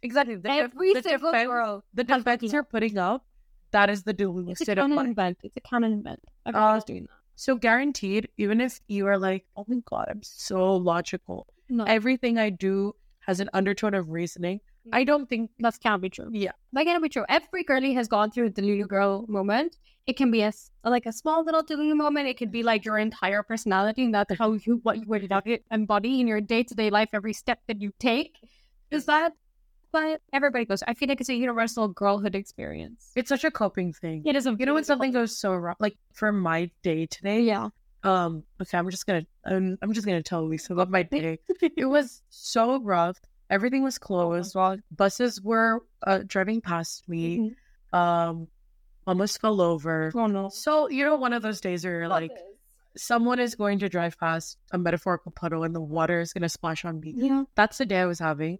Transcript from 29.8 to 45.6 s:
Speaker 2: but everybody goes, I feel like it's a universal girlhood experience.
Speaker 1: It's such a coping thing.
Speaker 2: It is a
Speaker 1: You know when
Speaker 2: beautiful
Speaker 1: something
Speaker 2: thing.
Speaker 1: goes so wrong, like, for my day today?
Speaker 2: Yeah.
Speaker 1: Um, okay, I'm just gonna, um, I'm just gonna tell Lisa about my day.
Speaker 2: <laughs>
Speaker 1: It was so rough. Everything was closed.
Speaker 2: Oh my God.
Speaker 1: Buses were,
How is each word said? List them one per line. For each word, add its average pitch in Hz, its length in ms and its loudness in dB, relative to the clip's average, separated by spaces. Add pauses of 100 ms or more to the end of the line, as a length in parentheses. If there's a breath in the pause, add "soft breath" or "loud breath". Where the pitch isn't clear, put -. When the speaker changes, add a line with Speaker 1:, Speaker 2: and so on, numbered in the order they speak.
Speaker 2:
but 311 280 0 (120)
everybody 269 320 2
goes, - 240 -2
I 233 60 -2
feel 262 140 -2
like 277 120 0
it's 247 100 -6
a 254 40 0 (120)
universal 233 400 -2
girlhood 202 480 0
experience. - 800 -10
Speaker 1:
It's 247 140 -2
such 262 160 -2
a 311 80 2
coping 180 400 -2
thing. 160 340 -8
Speaker 2:
It 294 80 2
is 262 120 0
a 262 40 0
Speaker 1:
You 233 160 -2
know 285 80 2
when 311 80 2
Speaker 2:
beautiful - 20 -4
Speaker 1:
something 269 280 0
Speaker 2:
thing. 247 100 2
Speaker 1:
goes 226 160 -4
so 190 160 0
wrong, 175 240 -4
like, 214 180 -2 (160)
for 214 200 0
my 175 360 0 (140)
day 165 240 0
today? 208 360 0
Speaker 2:
Yeah. 214 260 2 (340)
Speaker 1:
Um, 175 400 0 (180)
okay, 185 180 -4
I'm 175 120 -2
just 185 160 -8
gonna, 175 180 0 (200)
um, 190 360 0
I'm 208 120 -2
just 214 160 -2
gonna 170 160 0
tell 170 200 -2
Lisa 160 280 -6
about 180 180 2
my 190 140 2
day. 165 340 -4 (100)
Speaker 2:
<laughs> 349 280 0
Speaker 1:
It - 100 0
was 277 440 2
so 247 520 0
rough. 185 380 0 (300)
Everything 247 340 2
was 262 140 -4
closed. 175 580 -2
Speaker 2:
Oh 185 40 0
my 185 160 6
God. 208 140 -12
Speaker 1:
Buses 196 520 0
were, 226 420 2 (240)